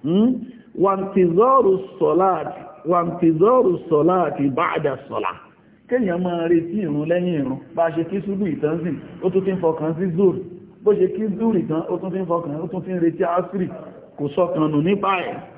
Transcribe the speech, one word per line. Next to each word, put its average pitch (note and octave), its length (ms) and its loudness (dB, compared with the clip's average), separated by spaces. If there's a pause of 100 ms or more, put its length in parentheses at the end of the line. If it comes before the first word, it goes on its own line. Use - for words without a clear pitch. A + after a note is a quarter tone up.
Hmm? F#3+ 260 4 (460)
"وانتظار F#3+ 880 4
الصلاة، F3 880 2 (320)
وانتظار E3+ 840 4
الصلاة E3 720 2
بعد D3 480 0
الصلاة." A2 520 -6 (500)
Kéèyàn F#3+ 340 0
máa E3+ 240 -2
retí E3+ 320 2
ìrun D3 280 -2
lẹ́yìn F3+ 280 0
ìrun. C3 220 -2 (160)
Bá E3+ 100 0
a E3 80 0
ṣe D#3+ 120 -2
kí F#3 160 -6
ṣubú G3 260 -4
ìtàn D#3 340 -2
sìn, D#3+ 160 -4 (220)
ó F#3 120 -2
tún F#3 140 0
ti F#3+ 80 0
ń F#3 80 -2
fọkàn D#3+ 360 0
sí F3+ 160 -4
zoro. E3+ 280 2 (400)
Bó G#3 140 2
ṣe F#3 140 2
kí - 160 -4 (120)
zoro A3 240 2
ìtàn, D#3+ 300 -2
ó F3+ 80 -2
tún F#3 140 -8
ti F#3 80 -4
ń F#3 60 -4
fọkàn, D#3+ 360 -4
ó F3+ 60 -8
tún F#3 160 -8
ti F#3 80 -8
ń F#3 80 -4
retí E3 240 0
asiri. F3+ 440 -2 (460)
Kò C#3+ 140 -6
sọkàn D#3 440 0
nù D3 100 2
nípa G3 360 0
ẹ̀. C#3 180 -6 (220)